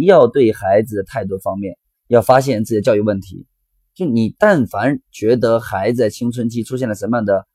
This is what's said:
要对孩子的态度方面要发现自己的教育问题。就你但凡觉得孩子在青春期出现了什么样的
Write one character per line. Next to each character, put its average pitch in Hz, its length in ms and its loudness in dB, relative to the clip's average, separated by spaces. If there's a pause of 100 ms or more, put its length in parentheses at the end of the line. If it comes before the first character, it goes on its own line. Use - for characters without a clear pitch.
要 165 220 6
对 113 260 2
孩 101 300 0
子 107 120 -8
的 98 80 -4
态 107 220 -8
度 98 140 -6
方 95 200 -8
面 95 180 -10 (300)
要 117 140 4
发 127 180 4
现 127 240 -2
自 104 60 -8
己 113 60 -2
的 104 60 2
教 113 140 2
育 104 60 0
问 104 180 -2
题。 92 280 -16 (480)
就 185 100 -6
你 113 320 0
但 180 300 2
凡 120 340 -4 (100)
觉 113 240 0
得 117 240 0
孩 107 320 -4
子 120 60 -2
在 113 120 2
青 120 220 -6
春 117 180 -4
期 113 140 -6
出 131 140 -8
现 127 100 -4
了 107 80 -4
什 101 120 -8
么 120 100 -2
样 110 80 -2
的 98 300 0